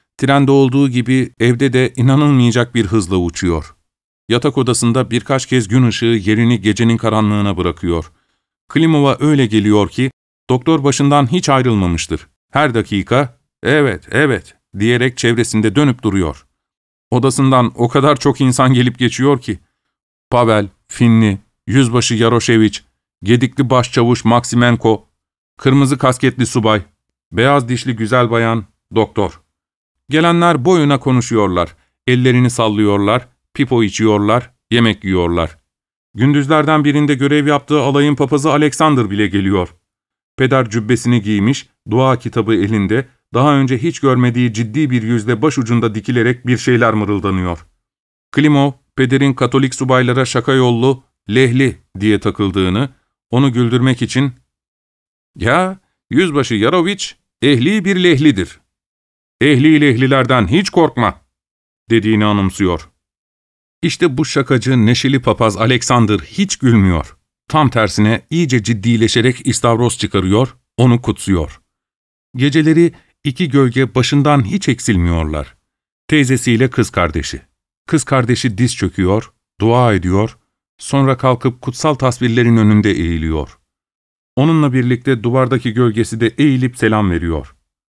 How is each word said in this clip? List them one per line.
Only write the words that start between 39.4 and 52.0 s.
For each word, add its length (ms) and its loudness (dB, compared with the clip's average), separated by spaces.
Peder 320 0
cübbesini 520 0
giymiş, 480 -2
dua 300 0
kitabı 360 -2
elinde, 520 -2
daha 220 2
önce 220 0
hiç 220 -4
görmediği 540 0
ciddi 360 -4
bir 140 0
yüzle 380 -2
başucunda 540 0
dikilerek 520 -2
bir 100 0
şeyler 360 0
mırıldanıyor. 720 -2
Klimov, 400 2
Peder'in 380 0
Katolik 420 -2
subaylara 500 0
şaka 280 -2
yollu 500 0
"Lehli" 480 2
diye 200 2